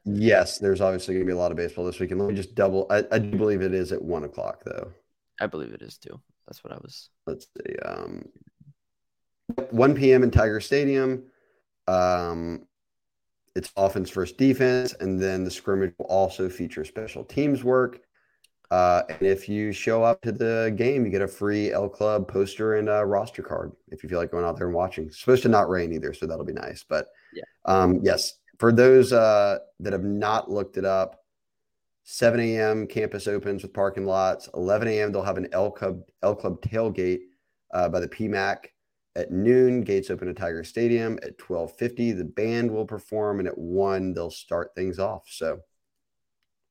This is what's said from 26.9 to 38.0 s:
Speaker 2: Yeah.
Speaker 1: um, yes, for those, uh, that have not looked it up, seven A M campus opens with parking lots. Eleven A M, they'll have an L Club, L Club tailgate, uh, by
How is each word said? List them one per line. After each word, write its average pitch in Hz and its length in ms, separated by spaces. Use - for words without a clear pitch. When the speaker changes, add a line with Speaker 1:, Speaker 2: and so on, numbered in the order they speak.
Speaker 2:
Yeah. - 120
Speaker 1:
um, 92 360
yes, 90 360
for 117 140
those, 127 400
uh, 104 460
that 98 120
have 92 120
not 104 460
looked 101 280
it 95 60
up, 95 380
seven 117 380
A 113 180
M 107 300
campus 104 400
opens 101 340
with 98 120
parking 98 320
lots. 95 480
Eleven 104 340
A 107 140
M, 104 100
they'll 95 100
have 95 160
an 92 140
L 101 180
Club, 92 320
L 104 120
Club 92 280
tailgate, 92 580
uh, 90 160
by 90 120